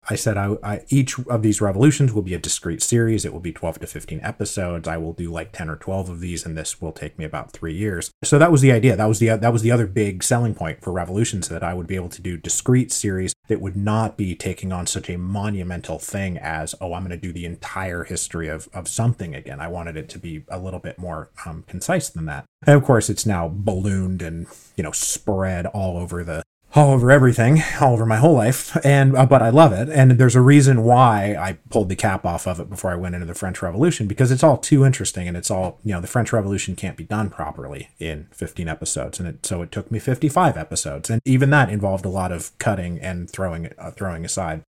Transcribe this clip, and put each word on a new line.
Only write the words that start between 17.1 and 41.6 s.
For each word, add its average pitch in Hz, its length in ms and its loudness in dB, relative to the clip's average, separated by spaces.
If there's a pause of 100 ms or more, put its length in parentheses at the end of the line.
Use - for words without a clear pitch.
do 87 160 -10
the 87 140 -10
entire 87 580 -8
history 85 460 -8
of, 90 240 -10
of - 160 -10
something 113 440 -2
again." 67 280 -14
I 82 80 -10
wanted 85 260 -10
it 78 140 -12
to - 100 -18
be 80 300 -12
a 92 100 -10
little 92 220 -10
bit 80 180 -14
more, 82 300 -10 (160)
um, 82 200 -12
concise - 440 -4
than - 160 -8
that. 69 180 -10 (240)
And 147 80 10
of 135 80 6
course, 117 260 4
it's - 160 -4
now 87 220 -2
ballooned 95 760 -2
and, 82 260 -8 (280)
you 92 80 -4
know, 76 80 -6
spread 95 720 -4
all 92 320 -4
over 87 260 -8
the, 80 200 -8 (320)
all 147 180 8
over 123 180 6
everything, 131 500 6 (200)
all 131 120 6
over 113 120 2
my 110 100 2
whole 147 200 6
life. 123 500 0
And, 135 320 6
uh, 131 80 8
but 127 160 6
I 113 80 4
love 147 240 8
it. 117 160 -2
And 135 220 8
there's 123 240 6
a 127 60 8
reason 135 420 8
why 113 540 6
I 87 200 -4 (120)
pulled 104 200 0
the 95 60 -4
cap 95 300 -2
off 85 220 -2
of 85 140 -4
it 85 80 -12
before 95 220 -6
I 87 40 -4
went 87 200 -6
into 87 120 -8
the 85 60 -10
French 92 280 -6
Revolution, 107 460 0
because 120 240 2
it's 131 120 2
all 151 140 6
too 135 280 4
interesting. 95 420 0
And 87 80 -6
it's 90 160 -6
all, 92 320 -4
you 107 80 -4
know, 90 80 -2
the 92 80 -8
French 113 240 0
Revolution 98 460 -2
can't 85 180 -8
be 82 80 -14
done 104 260 -4
properly 71 600 -12 (100)
in 76 320 -8
fifteen - 380 -8
episodes. 78 500 -8
And 90 80 -6
it, - 180 -12
so 87 160 -6
it 85 100 -10
took - 200 -8
me 110 80 -4
fifty-five 131 560 0
episodes. 78 540 -8
And 113 160 0
even 131 240 4
that 139 200 4